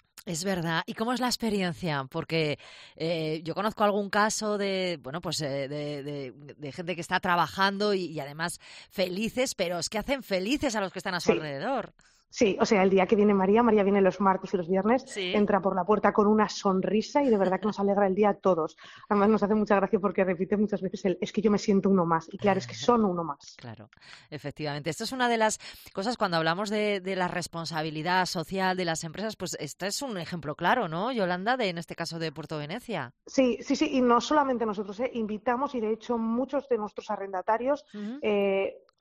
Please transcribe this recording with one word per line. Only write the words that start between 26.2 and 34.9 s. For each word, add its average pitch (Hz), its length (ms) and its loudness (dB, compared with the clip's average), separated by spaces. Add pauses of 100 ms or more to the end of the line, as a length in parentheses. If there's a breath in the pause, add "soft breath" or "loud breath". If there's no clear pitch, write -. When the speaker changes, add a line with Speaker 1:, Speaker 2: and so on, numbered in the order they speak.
Speaker 1:
hablamos 165 320 0
de, 208 320 0
de 185 160 -4
la 180 120 0
responsabilidad 165 1000 -2
social 185 500 -2
de 180 80 -2
las 165 200 -2
empresas, 180 320 -8
pues 160 240 -8
este 147 260 -8
es 202 160 -4
un 233 160 -6
ejemplo 151 380 -8
claro, 202 320 2
¿no, 185 240 -4
Yolanda? 190 440 0
De, 233 120 0
en 175 100 -4
este 165 160 -10
caso 165 240 -8
de 160 140 -4
Puerto 156 260 -8
Venecia. 151 540 -8 (120)
Speaker 2:
Sí, 254 380 2
sí, 277 140 0
sí, 302 160 0
y 262 100 2
no 240 180 6
solamente 262 460 2
nosotros, 196 340 -6